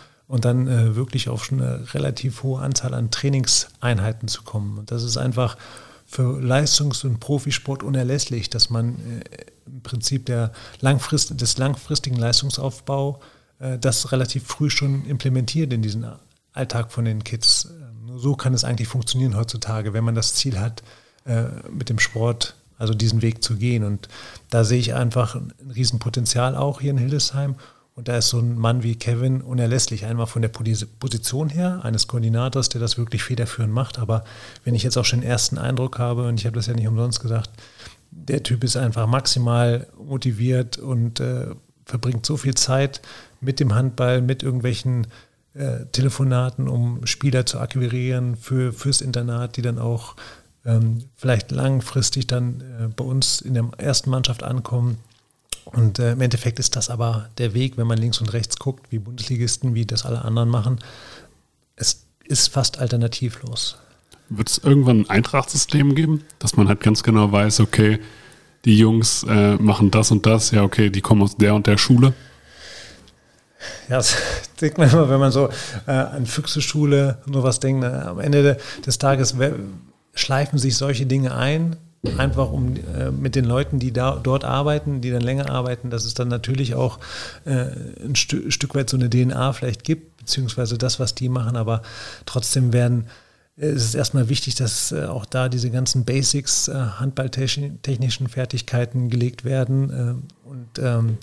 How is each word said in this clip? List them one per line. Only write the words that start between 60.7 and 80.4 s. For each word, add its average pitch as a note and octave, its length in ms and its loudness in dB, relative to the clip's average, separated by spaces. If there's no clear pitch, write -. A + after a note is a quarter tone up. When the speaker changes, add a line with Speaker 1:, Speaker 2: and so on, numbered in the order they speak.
Speaker 1:
Es - 280 -2
ist - 240 2
fast - 300 0
alternativlos. A#2 960 -2
Speaker 2:
Wird's G#2+ 300 -2
irgendwann C3 420 8
ein G2+ 100 0
Eintracht-System C#3 840 2
geben, D#3 300 2
dass - 180 -2
man G2+ 120 8
halt G2+ 120 2
ganz G#2+ 220 4
genau G#2+ 300 6
weiß, G#2 280 4
okay, G#2+ 380 6
die G#2+ 140 10
Jungs, A2 500 6
äh, G#2 280 6
machen G#2 340 6
das A2 200 4
und G#2+ 160 4
das, A2 240 4
ja, G#2 120 6
okay, G2+ 280 4
die G2 100 -2
kommen G#2 220 6
aus G2 140 2
der G#2 180 6
und G#2 120 2
der G#2 120 6
Schule? B2+ 360 6
Speaker 1:
Ja, B2+ 80 0
das - 200 2
<laughs> - 240 -12
denkt D#3 180 0
man D3+ 120 8
immer, D3+ 180 8
wenn C3+ 120 4
man C3+ 120 6
so, C3+ 160 4
äh, C#3 60 0
an C3 340 0
Füchse-Schule C#3+ 1000 0
und C#3 60 -6
sowas C3 280 2
denkt, C3+ 200 2
ne? B2+ 260 -2
Am F2+ 140 -6
Ende C#3+ 220 4
de-, C#3+ 140 6
des B2 140 0
Tages C3 400 2
we-, C#3+ 200 0
schleifen C#3 440 0